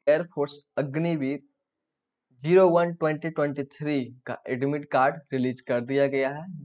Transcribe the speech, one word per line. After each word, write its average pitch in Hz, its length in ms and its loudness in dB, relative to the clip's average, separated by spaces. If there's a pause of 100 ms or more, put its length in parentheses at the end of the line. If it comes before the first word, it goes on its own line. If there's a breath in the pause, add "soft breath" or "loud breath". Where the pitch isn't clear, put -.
एयरफोर्स 147 580 0 (120)
अग्निवीर 143 640 -2 (1000)
ज़ीरो 180 280 6
वन 170 240 2
ट्वेंटी 156 360 -2
ट्वेंटी 143 420 -2
थ्री 131 540 -6
का - 220 -10
एडमिट 139 440 -4
कार्ड 139 300 2 (100)
रिलीज 127 300 -2
कर 120 220 -2
दिया 139 240 0
गया 135 240 -2
है। 156 140 -10 (180)